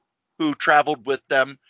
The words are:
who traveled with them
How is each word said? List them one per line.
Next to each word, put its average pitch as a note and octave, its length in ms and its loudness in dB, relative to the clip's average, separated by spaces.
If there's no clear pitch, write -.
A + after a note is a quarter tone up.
who D#3 180 -2
traveled D3 500 0
with C3+ 220 -4
them C3+ 300 -2